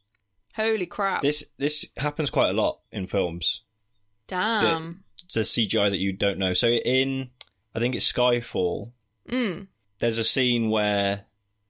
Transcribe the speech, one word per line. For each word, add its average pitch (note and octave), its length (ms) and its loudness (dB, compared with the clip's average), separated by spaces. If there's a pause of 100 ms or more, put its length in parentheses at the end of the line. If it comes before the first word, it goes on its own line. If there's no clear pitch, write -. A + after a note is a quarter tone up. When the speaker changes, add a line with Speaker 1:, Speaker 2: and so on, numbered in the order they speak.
(560)
Speaker 1:
Holy A3 300 0
crap. G3 360 -2
Speaker 2:
This, - 220 2 (140)
this D3 260 0 (120)
happens C#3+ 340 -2
quite A2+ 200 2
a - 40 0
lot G#2 240 2 (140)
in F#2+ 160 -4
films. F2 540 -2 (680)
Speaker 1:
Damn. F3+ 760 0 (320)
Speaker 2:
The, A2+ 60 2
the G#2 40 2
C A2+ 220 0
G G#2+ 120 0
I G2+ 120 4
that F#2+ 80 0
you G2 140 0
don't F#2+ 260 0
know. F#2+ 160 0
So A#2 140 2
in, C3 600 0 (440)
I A#2 60 -2
think B2 140 0
it's - 160 2
Skyfall, A#2+ 840 0 (360)
Speaker 1:
Mm. G3 400 -4 (320)
Speaker 2:
there's A#2 180 0
a A2+ 60 0
scene A#2+ 460 2
where G2+ 540 0 (460)